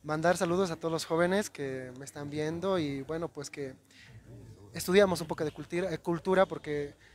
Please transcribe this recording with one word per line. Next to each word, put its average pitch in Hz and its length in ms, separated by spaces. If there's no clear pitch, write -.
mandar 160 340
saludos 180 340
a 160 60
todos 165 160
los 165 140
jóvenes 175 420
que 131 500
me 139 60
están 143 240
viendo 165 500
y, 139 240
bueno, 160 260
pues 143 220
que 139 240
estudiamos 180 460
un 165 60
poco 165 180
de 151 60
cultura, 175 420
eh, 160 60
cultura 185 480
porque 147 480